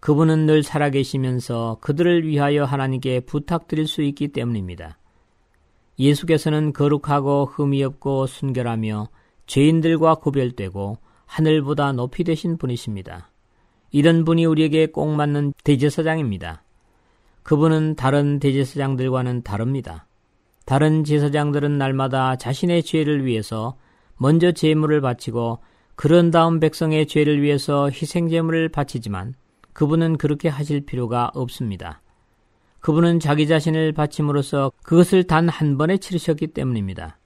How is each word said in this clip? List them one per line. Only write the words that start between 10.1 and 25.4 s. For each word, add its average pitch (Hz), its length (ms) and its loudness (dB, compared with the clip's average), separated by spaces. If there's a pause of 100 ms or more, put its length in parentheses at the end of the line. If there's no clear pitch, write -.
구별되고 113 840 -4 (280)
하늘보다 151 680 0
높이 127 320 -4
되신 165 320 -2
분이십니다. 98 760 -8 (600)
이런 165 320 4
분이 165 220 2
우리에게 156 400 2
꼭 151 280 -4
맞는 147 380 0 (100)
대제사장입니다. 139 1000 -2 (800)
그분은 156 520 2
다른 143 420 0
대제사장들과는 131 1040 -2
다릅니다. 107 640 -6 (580)
다른 156 400 2
제사장들은 147 720 0
날마다 135 580 0
자신의 170 460 0
죄를 151 420 0
위해서 113 520 -4 (400)
먼저 165 360 4
제물을 156 480 2
바치고 117 580 -4 (360)